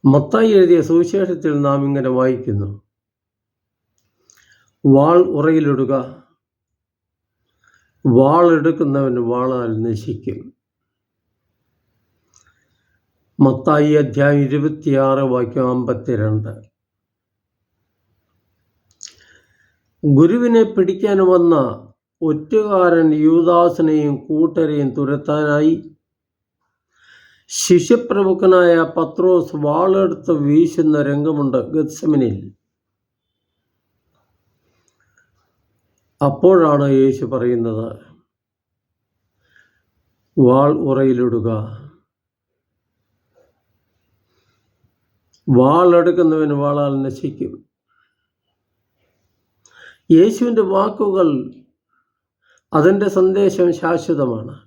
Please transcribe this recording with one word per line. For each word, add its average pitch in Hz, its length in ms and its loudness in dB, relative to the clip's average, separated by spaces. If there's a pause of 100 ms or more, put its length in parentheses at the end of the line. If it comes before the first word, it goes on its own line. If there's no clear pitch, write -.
മത്തായി 147 480 2
എഴുതിയ 175 300 4
സുവിശേഷത്തിൽ 170 800 -2
നാം 139 240 0
ഇങ്ങനെ 139 240 -2
വായിക്കുന്നു, 117 720 -4 (2000)
"വാൾ 143 340 4 (100)
ഉറയിലിടുക, 147 640 -2 (2000)
വാളെടുക്കുന്നവൻ 143 1080 2 (140)
വാളാൽ 123 420 -4 (100)
നശിക്കും." 110 580 -8 (3000)
മത്തായി 151 540 2
അധ്യായം 143 460 0
ഇരുപത്തിയാറ്, 139 800 -2
വാക്യം 127 500 -2
അമ്പത്തിരണ്ട്. 107 840 -4 (3500)
ഗുരുവിനെ 220 600 4
പിടിക്കാൻ 196 540 -2
വന്ന 180 380 4 (680)
ഒറ്റുകാരൻ 165 920 0
യൂദാസിനെയും 160 1000 2
കൂട്ടരെയും 156 720 -2
തുരത്താനായി 147 840 -2 (1800)
ശിഷ്യപ്രമുഖനായ 185 1200 2 (220)
പത്രോസ് 170 580 -2
വാളെടുത്ത് 170 760 -2
വീശുന്ന 151 680 0
രംഗമുണ്ട് 143 560 -2
ഗത്സമനിൽ. 143 760 -2 (3750)
അപ്പോഴാണ് 147 680 2
യേശു 135 360 0
പറയുന്നത്, 117 600 -4 (2500)
"വാൾ 135 400 4
ഉറയിലിടുക, 123 720 -2 (4000)
വാളെടുക്കുന്നവൻ 160 1040 2
വാളാൽ 143 480 -4
നശിക്കും." - 520 -10 (2500)
യേശുവിൻ്റെ 226 500 2
വാക്കുകൾ, 190 680 0 (1400)
അതിൻ്റെ 190 360 2
സന്ദേശം 185 640 0
ശാശ്വതമാണ്. 147 840 -4 (120)